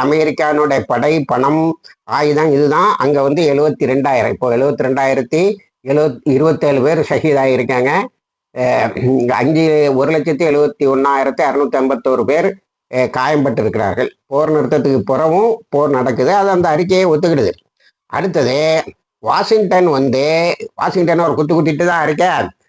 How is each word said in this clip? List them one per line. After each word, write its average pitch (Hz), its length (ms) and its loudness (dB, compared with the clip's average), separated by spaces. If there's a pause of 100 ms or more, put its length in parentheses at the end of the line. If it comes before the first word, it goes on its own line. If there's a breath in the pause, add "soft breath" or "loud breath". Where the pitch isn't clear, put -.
அமெரிக்கானுடைய 151 760 0
படை, 143 440 -2
பணம், 151 560 -2 (240 loud breath)
ஆயுதம் 151 480 0
இதுதான் 147 460 2
அங்க 139 240 0
வந்து 143 320 0
எழுபத்தி 143 300 0
ரெண்டாயிரம், 131 460 0
இப்போ 123 280 -2
எழுபத்தி 135 260 0
ரெண்டாயிரத்தி 135 720 0 (320 loud breath)
எழுவத்-, 143 360 0
இருபத்தேழு 139 600 0
பேர் 160 160 0
ஷஹீதாகியிருக்காங்க. 135 1040 0 (540)
அஹ், 123 720 0
அஞ்சு, 151 680 2
ஒரு 131 160 0
லட்சத்தி 156 320 -2
எழுபத்தி 147 400 0
ஒண்ணாயிரத்தி 135 580 0
அறுநூத்தி 139 300 0
ஐம்பத்தோரு 135 520 0
பேர், 175 340 0 (360)
அஹ், 127 240 0
காயம்பட்டிருக்கிறார்கள். 120 880 -2 (180)
போர் 151 260 -2
நிறுத்தத்துக்கு 143 480 0
பிறகும் 160 680 0
போர் 147 200 0
நடக்குது, 127 460 0
அது 196 140 2
அந்த 175 200 0
அறிக்கையை 185 380 2
ஒத்துக்கிடுது. 151 440 0 (540 soft breath)
அடுத்தது 156 800 0 (360)
வாஷிங்டன் 185 680 0
வந்து, 143 680 0 (200)
வாஷிங்டன் 165 440 0
ஒரு 160 160 0
குத்து 160 260 0
குத்திட்டு 156 240 0
தான் 170 180 0
இருக்க, 147 460 0 (200)